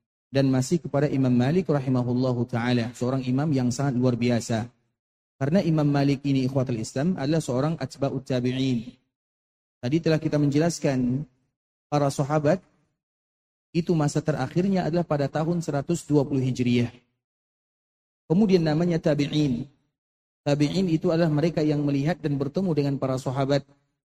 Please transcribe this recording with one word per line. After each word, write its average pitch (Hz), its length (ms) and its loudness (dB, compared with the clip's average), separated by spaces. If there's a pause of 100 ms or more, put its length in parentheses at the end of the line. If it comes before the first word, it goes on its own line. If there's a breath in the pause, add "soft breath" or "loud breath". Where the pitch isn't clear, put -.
(340)
Dan 139 160 2
masih 131 320 0
kepada 143 240 0
Imam 135 240 0
Malik 127 400 2
rahimahullahu 123 800 0
ta'ala, 120 480 0
seorang 131 240 -2
imam 127 320 -2
yang 127 160 0
sangat 139 240 -2
luar 123 240 2
biasa. 117 480 0 (720)
Karena 151 240 2
Imam 156 240 2
Malik 139 400 2
ini, 135 240 2
ikhwatul 127 320 -2
Islam, 147 400 -2
adalah 147 160 0
seorang 135 400 -2
atba'ut 131 480 -6
tabi'in. 127 720 -2 (800)
Tadi 127 240 -2
telah 160 160 2
kita 151 240 0
menjelaskan, 143 800 0 (640)
para 147 240 0
sahabat, 151 560 0 (1120)
itu 170 160 0
masa 151 320 0
terakhirnya 165 640 0
adalah 165 160 0
pada 143 240 -2
tahun 160 320 -2
seratus 147 400 -4
dua 147 240 2
puluh 135 160 -2
Hijriah. 120 480 0 (1400)
Kemudian 180 400 2
namanya 160 320 0
tabi'in. 143 720 0 (720)
Tabi'in 147 480 0
itu 165 240 2
adalah 165 160 2
mereka 151 320 0
yang 151 240 0
melihat 143 320 0
dan 143 240 -4
bertemu 180 320 -2
dengan 143 240 0
para 131 240 -2
sahabat. 139 400 0 (500)